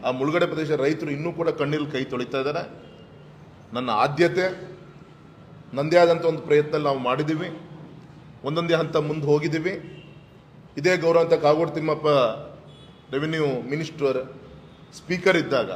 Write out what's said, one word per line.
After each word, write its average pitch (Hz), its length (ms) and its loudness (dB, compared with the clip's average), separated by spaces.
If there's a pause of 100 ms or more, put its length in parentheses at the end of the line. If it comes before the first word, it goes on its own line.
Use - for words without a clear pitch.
ಆ - 20 2 (100)
ಮುಳುಗಡೆ 151 340 2
ಪ್ರದೇಶ 151 180 -4 (140)
ರೈತರು 151 320 0
ಇನ್ನೂ 160 220 -4
ಕೂಡ 165 100 0 (120)
ಕಣ್ಣೀರಲ್ಲಿ 147 340 -2
ಕೈ 131 80 -2 (120)
ತೊಳಿತಾ 123 280 -4
ಇದ್ದಾರೆ. 151 200 -4 (1120)
ನನ್ನ 127 140 -2 (140)
ಆದ್ಯತೆ, 170 420 2 (1300)
ನನ್ನದೇ 156 260 2
ಆದಂಥ 170 300 4
ಒಂದು 156 160 -8
ಪ್ರಯತ್ನ 151 400 2
ನಾವು 135 200 -2
ಮಾಡಿದ್ದೀವಿ, 156 400 -2 (1000)
ಒಂದೊಂದೇ 165 320 0
ಹಂತ 156 160 -2 (120)
ಮುಂದೆ 151 240 -4
ಹೋಗಿದ್ದೀವಿ. 160 420 0 (1040)
ಇದೇ 180 120 2 (120)
ಗೌರವ 165 200 6
ಅಂತ 170 100 4 (100)
ಕಾಗೋಡು 156 340 4
ತಿಮ್ಮಪ್ಪ 156 300 0 (1040)
ರೆವಿನ್ಯೂ 156 340 0 (240)
ಮಿನಿಸ್ಟರ್ 139 480 -2 (760)
ಸ್ಪೀಕರ್ 180 460 2
ಇದ್ದಾಗ 117 320 0